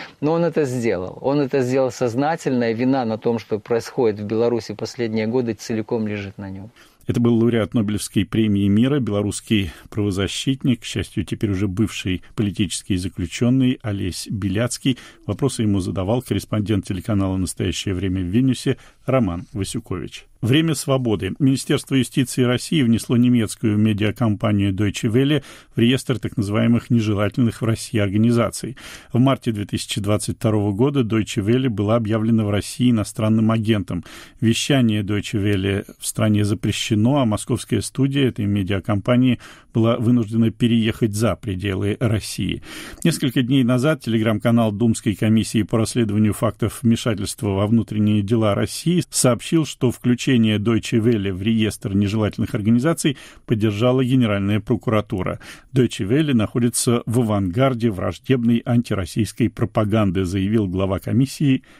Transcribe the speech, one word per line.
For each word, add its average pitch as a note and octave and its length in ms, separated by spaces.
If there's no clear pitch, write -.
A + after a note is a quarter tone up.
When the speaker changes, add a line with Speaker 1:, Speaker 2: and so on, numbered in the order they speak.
Speaker 1:
но D3+ 140
он E3+ 100
это D#3+ 220
сделал. A2+ 560
Он C#3 180
это C#3 220
сделал B2+ 300
сознательно, B2+ 800
и - 20
вина B2+ 320
на A2 120
том, A#2 220
что G#2 200
происходит A2+ 600
в G#2 60
Беларуси A2+ 480
последние A2 540
годы, A#2 260
целиком A2 540
лежит G2+ 300
на G2 120
нём. G2 200
Speaker 2:
Это B2 120
был A#2+ 160
лауреат A2+ 380
Нобелевской G#2 520
премии G#2 420
мира, B2 320
белорусский G2+ 720
правозащитник, G#2 920
к - 40
счастью, - 400
теперь A2 240
уже G2+ 180
бывший F#2+ 540
политический G2+ 600
заключённый A#2+ 840
Олесь G2 480
Беляцкий. A2 680
Вопросы A#2 380
ему G2+ 160
задавал G2 420
корреспондент G2+ 640
телеканала G2 520
«Настоящее F#2 580
время» F#2+ 260
в F2 60
Вильнюсе A#2+ 500
Роман G#2 460
Васюкович. - 760
Время D3+ 320
свободы. A2+ 640
Министерство C3+ 560
юстиции C3 480
России B2 400
внесло A#2 340
немецкую A#2 640
медиакомпанию G#2 960
Deutsche G2+ 340
Welle C3+ 360
в - 40
реестр A#2+ 380
так - 180
называемых A#2 540
нежелательных G#2+ 720
в - 40
России A2 340
организаций. G#2+ 760
В A#2+ 60
марте B2+ 320
две G#2 140
тысячи - 360
двадцать G2+ 360
второго G#2+ 340
года C3+ 300
Deutsche G#2+ 440
Welle B2+ 240
была G#2+ 260
объявлена A2 480
в G#2 60
России G#2 400
иностранным A2 640
агентом. G#2 520
Вещание A2 640
Deutsche G2+ 360
Welle G2 460
в - 80
стране G#2+ 360
запрещено, G#2+ 760
а C3 60
московская G#2+ 560
студия C3+ 460
этой G#2+ 180
медиакомпании G#2 920
была A#2 220
вынуждена A2+ 520
переехать A2+ 640
за G#2 220
пределы G2 640
России. G#2 640
Несколько D3+ 400
дней C3 200
назад B2+ 440
Telegram-канал A2+ 640
Думской G#2+ 440
комиссии A2 460
по G#2+ 160
расследованию G#2+ 560
фактов - 480
вмешательства A2 680
во G2 180
внутренние G#2+ 560
дела G#2+ 320
России E3 540
сообщил, C3+ 560
что - 260
включение B2 400
Deutsche A2 680
Welle G#2 320
в F2+ 100
реестр G#2+ 520
нежелательных G2+ 600
организаций A#2+ 640
поддержала A2+ 580
Генеральная G#2+ 560
прокуратура. G#2 800
Deutsche A#2 320
Welle C#3+ 280
находится A#2+ 720
в A#2+ 160
авангарде A2 680
враждебной A2+ 760
антироссийской A2 840
пропаганды, G#2 760
заявил G2+ 420
глава F#2 320
комиссии C3+ 640